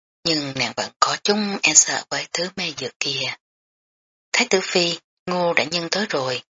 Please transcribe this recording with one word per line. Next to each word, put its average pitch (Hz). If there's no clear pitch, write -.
nhưng 151
nàng 120
vẫn 110
có 147
chút 208
e 156
sợ -
với 143
thứ 180
mê 175
dược 123
kia. 135
"Thái 240
tử 190
Phi, 170
Ngô 180
đại 127
nhân 165
tới 208
rồi." 131